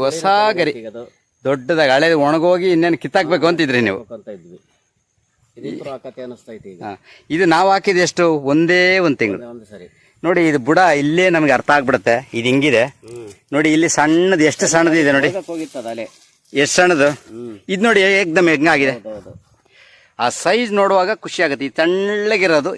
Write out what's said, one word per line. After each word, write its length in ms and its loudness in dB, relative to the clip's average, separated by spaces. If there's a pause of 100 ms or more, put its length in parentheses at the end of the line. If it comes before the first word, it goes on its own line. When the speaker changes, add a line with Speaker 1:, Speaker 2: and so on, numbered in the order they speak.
Speaker 1:
ಹೊಸ 180 -4
Speaker 2:
ಸರಿ 360 2
Speaker 1:
ಗರಿ 200 0
Speaker 2:
ಈಗ 80 -14
ಅದು. 160 -14 (420)
Speaker 1:
ದೊಡ್ಡದಾಗಿ, 460 0
ಹಳೇದು 280 4
ಒಣಗೋಗಿ 520 0
ಇನ್ನೇನು 260 2
ಕಿತ್ತಾಕ್ಬೇಕು 480 0
Speaker 2:
ಹಾ, 60 2
Speaker 1:
ಅಂತಿದ್ರಿ 360 0
ನೀವು. 120 -2
Speaker 2:
ಕಿತ್ತಾಕ್ಬೇಕು 320 -16
ಅಂತ 140 -18
ಇದ್ವಿ. 120 -20 (1000)
ಇದು 100 -14
ಇಂಪ್ರೂವ್ 280 -10
ಆಕತ್ತೆ 280 -16
ಅನಿಸ್ತಾ 300 -16
ಐತಿ 160 -18
ಈಗ. 140 -20
Speaker 1:
ಹಾ. 80 -10 (380)
ಇದು 240 0
ನಾವು 200 4
ಹಾಕಿದ 340 0
ಎಷ್ಟು? 180 0 (280)
ಒಂದೇ 280 2 (240)
ಒಂದ್ 160 0
ತಿಂಗಳು. 180 -2
Speaker 2:
ಒಂದೇ 140 -16
ಒಂದು 200 -20
ಸರಿ. 140 -20 (360)
Speaker 1:
ನೋಡಿ, 260 0
ಇದು 180 0
ಬುಡ 120 2 (220)
ಇಲ್ಲೇ 240 0 (100)
ನಮ್ಗೆ 220 2
ಅರ್ಥ 180 -2
ಆಗ್ಬಿಡುತ್ತೆ, 400 0 (220)
ಇದು 140 -4
ಹಿಂಗಿದೆ. 340 2
Speaker 2:
ಹ್ಮ್. 440 -14 (240)
Speaker 1:
ನೋಡಿ, 220 0
ಇಲ್ಲಿ 220 2
ಸಣ್ಣದು 520 2
ಎಷ್ಟು 240 -2
ಸಣ್ಣದಿದೆ 440 2
ನೋಡಿ, 180 0
Speaker 2:
ಹೋಗಕ್ 180 -10
ಹೋಗಿತ್ತು 280 -12
ಅದು 120 -10
ಅಲೆ. 120 -10 (480)
Speaker 1:
ಎಷ್ಟು 260 0
ಸಣ್ಣದು. 300 4 (200)
Speaker 2:
ಹ್ಮ್. 240 -16 (160)
Speaker 1:
ಇದ್ 180 -2
ನೋಡಿ, 140 2 (200)
ಏಕ್ದಮ್ 320 0
ಹೆಂಗಾಗಿದೆ. 440 0
Speaker 2:
ಹೌದು, 180 -16
ಹೌದು. 180 -18 (840)
Speaker 1:
ಆ 80 0 (160)
ಸೈಜ್ 360 0
ನೋಡುವಾಗ 300 2 (160)
ಖುಷಿ 200 -8
ಆಗುತ್ತೆ. 240 -4
ಈ 100 -14
ತೆಳ್ಳಗಿರೋದು 1000 0